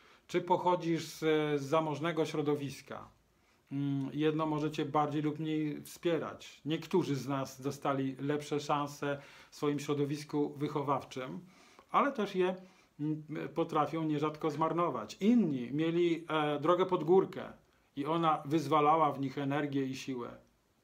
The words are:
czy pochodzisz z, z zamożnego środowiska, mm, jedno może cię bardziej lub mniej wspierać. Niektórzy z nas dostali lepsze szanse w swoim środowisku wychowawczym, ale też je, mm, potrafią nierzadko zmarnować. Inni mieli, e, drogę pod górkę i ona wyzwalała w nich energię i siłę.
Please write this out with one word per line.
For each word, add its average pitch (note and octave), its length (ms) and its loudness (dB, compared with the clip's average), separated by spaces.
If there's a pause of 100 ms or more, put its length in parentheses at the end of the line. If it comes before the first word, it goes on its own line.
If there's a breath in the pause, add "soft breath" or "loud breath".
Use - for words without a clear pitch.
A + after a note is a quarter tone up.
(280 soft breath)
czy F3 140 -2
pochodzisz F3 640 2
z, - 140 -14 (420)
z - 20 -6
zamożnego D#3 640 0
środowiska, C#3+ 840 -4 (600 soft breath)
mm, C#3 420 -2
jedno D#3 320 2
może D3+ 260 0
cię D3+ 140 -2
bardziej D3 360 0
lub D3+ 180 -2
mniej D#3 420 -2
wspierać. - 840 -4
Niektórzy D#3 500 0
z B2 120 -4
nas C3+ 340 -4
dostali C3+ 580 -2
lepsze D3 400 -2
szanse C#3+ 600 -2 (280 loud breath)
w - 60 -20
swoim D3 240 0
środowisku D3 760 -2
wychowawczym, C#3+ 840 -4 (520 loud breath)
ale A3+ 200 2
też G3 240 -2
je, F#3 200 2 (440 loud breath)
mm, D3+ 240 -2 (320)
potrafią D#3+ 480 0
nierzadko D3+ 480 0
zmarnować. D#3 680 -2
Inni E3+ 520 4
mieli, E3 580 2
e, D3+ 300 2
drogę F3+ 260 4
pod F#3 180 0
górkę D3+ 500 4 (440 soft breath)
i C#3 80 -4
ona D#3 400 2
wyzwalała D3 680 4
w C3 80 -6
nich C3+ 180 -4
energię C#3 480 -2
i C3 100 -6
siłę. B2 420 -8 (460)